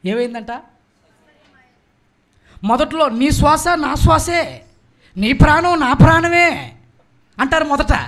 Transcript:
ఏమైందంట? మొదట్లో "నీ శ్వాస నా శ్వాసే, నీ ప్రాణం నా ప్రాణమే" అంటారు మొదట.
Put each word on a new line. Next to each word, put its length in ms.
ఏమైందంట? 520
మొదట్లో 440
"నీ 220
శ్వాస 380
నా 260
శ్వాసే, 680
నీ 160
ప్రాణం 480
నా 120
ప్రాణమే" 840
అంటారు 240
మొదట. 440